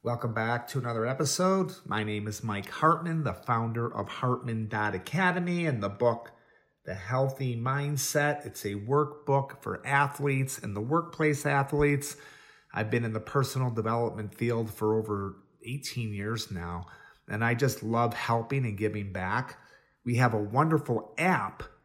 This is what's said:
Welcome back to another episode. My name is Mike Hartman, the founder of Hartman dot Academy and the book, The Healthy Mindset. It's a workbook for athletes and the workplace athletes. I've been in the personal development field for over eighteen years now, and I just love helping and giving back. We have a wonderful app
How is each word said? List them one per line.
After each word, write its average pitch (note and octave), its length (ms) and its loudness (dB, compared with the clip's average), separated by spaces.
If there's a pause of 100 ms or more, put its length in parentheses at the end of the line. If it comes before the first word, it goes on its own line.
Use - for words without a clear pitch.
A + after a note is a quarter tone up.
Welcome A#2+ 320 -2
back A#2 340 0
to C#3 100 -2
another A#2 280 0
episode. F3 640 2 (140)
My G#2+ 180 -2
name G#2+ 240 -2
is G2+ 160 -8
Mike G2+ 240 -4
Hartman, E3 560 2
the G2+ 80 0
founder A#2 540 0
of G2+ 200 -4
Hartman A#2+ 640 -2
dot G#2+ 260 0
Academy F3 720 0
and B2+ 180 0
the G2+ 60 -2
book, A2+ 420 0 (540)
The - 80 -8
Healthy B2+ 640 -2
Mindset. C#3+ 880 0
It's - 220 -10
a G2+ 80 -2
workbook C#3 880 0
for - 240 -6
athletes C#3 720 2
and G2+ 180 -6
the G#2 60 -2
workplace D3+ 640 2
athletes. C#3+ 720 2 (520)
I've A2 200 -2
been A#2 160 2
in A2 80 -2
the A2 40 0
personal C3 520 0
development A2+ 640 -2
field A#2 360 0
for G#2+ 240 2
over G#2 420 -2 (280)
eighteen A#2+ 480 -6
years G#2 380 -4
now, F2 340 -6 (420)
and G#2+ 160 -4
I A#2 120 4
just B2 280 2
love A#2 300 2
helping A#2 540 0
and G2+ 100 -4
giving G#2 340 -2
back. F#2+ 480 -4 (460)
We A#2+ 120 2
have A#2+ 180 6
a A2 40 2
wonderful B2+ 800 2
app D3+ 460 0 (220)